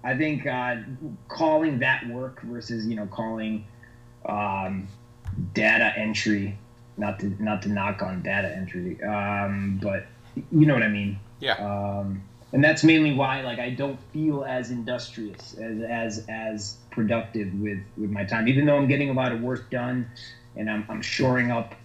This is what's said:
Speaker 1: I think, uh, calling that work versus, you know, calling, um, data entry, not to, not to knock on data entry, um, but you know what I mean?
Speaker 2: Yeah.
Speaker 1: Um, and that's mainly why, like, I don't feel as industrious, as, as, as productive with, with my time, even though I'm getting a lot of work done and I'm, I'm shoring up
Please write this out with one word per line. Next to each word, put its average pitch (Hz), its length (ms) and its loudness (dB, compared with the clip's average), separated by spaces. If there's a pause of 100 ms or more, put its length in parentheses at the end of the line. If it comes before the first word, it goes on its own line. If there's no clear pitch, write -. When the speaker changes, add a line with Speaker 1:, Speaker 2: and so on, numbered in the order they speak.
Speaker 1:
I 127 140 0
think, 151 280 0
uh, 123 300 -2 (540)
calling 156 500 4
that 131 300 2
work 127 320 -8
versus, 117 440 -6
you 113 100 0
know, 104 120 -6
calling, 110 580 -4 (600)
um, 98 640 -2 (680)
data 110 440 4
entry, 104 600 0 (400)
not 101 220 -2
to, 98 220 -2
not 104 220 0
to 101 60 -2
knock 101 320 -2
on 92 200 -4
data 95 340 -2
entry, 90 480 -6
um, 101 760 0
but 98 240 -2 (460)
you 156 140 10
know 147 80 6
what 113 100 4
I 107 60 2
mean? 101 300 -2 (200)
Speaker 2:
Yeah. 131 140 0
Speaker 1:
Um, 101 680 -4 (280)
and 139 120 6
that's 156 200 6
mainly 156 300 8
why, 135 280 2
like, 123 180 -6
I 123 100 -2
don't 135 300 -4 (120)
feel 151 320 0
as 127 280 -4
industrious, 117 840 -6
as, 110 280 -6
as, 113 460 -4
as 110 480 -6 (120)
productive 110 640 0
with, 101 240 -2 (180)
with 107 140 -2
my 101 140 -2
time, 113 240 0
even 135 180 6
though 143 100 8
I'm 139 120 4
getting 139 220 4
a 131 40 0
lot 127 180 2
of 117 100 -4
work 123 280 -4
done 123 400 -2 (460)
and 107 140 -4
I'm, 107 200 -2
I'm 107 120 -6
shoring 127 500 2
up 117 320 -2